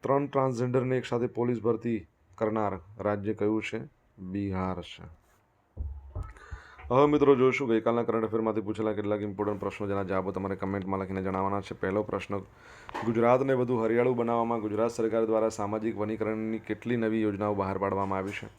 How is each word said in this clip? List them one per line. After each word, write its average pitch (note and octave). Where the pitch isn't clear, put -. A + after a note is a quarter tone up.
ત્રણ C#3
ટ્રાન્સજેન્ડરને B2+
એક B2+
સાથે A#2+
પોલીસ A#2+
ભરતી A2+
કરનાર G#2+
રાજ્ય G#2
કયું G#2+
છે? -
બિહાર F#2
છે. -
હવે C3
મિત્રો C#3+
જોઈશું B2+
ગઈકાલના A#2
કરંટ A2+
અફેરમાંથી A2
પૂછેલા G#2+
કેટલાક G#2
ઇમ્પોર્ટન્ટ G#2
પ્રશ્નો, G2
જેના G2
જવાબો F#2+
તમારે F#2+
કમેન્ટમાં F#2+
લખીને F#2+
જણાવવાના F#2+
છે. F#2+
પહેલો G2
પ્રશ્ન, G2
ગુજરાતને A#2+
વધુ B2
હરિયાળું A#2+
બનાવવામાં A#2
ગુજરાત G#2+
સરકાર A2+
દ્વારા A2
સામાજિક G#2+
વનીકરણની A2
કેટલી A2+
નવી A2
યોજનાઓ G#2
બહાર F#2+
પાડવામાં G2
આવી F#2+
છે? G#2